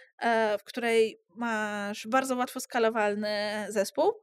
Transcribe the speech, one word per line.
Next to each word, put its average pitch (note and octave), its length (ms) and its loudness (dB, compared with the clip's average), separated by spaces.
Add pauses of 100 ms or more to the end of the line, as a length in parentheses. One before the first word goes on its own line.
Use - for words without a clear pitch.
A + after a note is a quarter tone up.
(220)
e, A3+ 360 2
w - 60 -20
której A3+ 520 2 (200)
masz G#3+ 680 -4
bardzo C4 300 2
łatwo B3 240 -4
skalowalny G#3+ 1080 0
zespół B3 440 2 (100)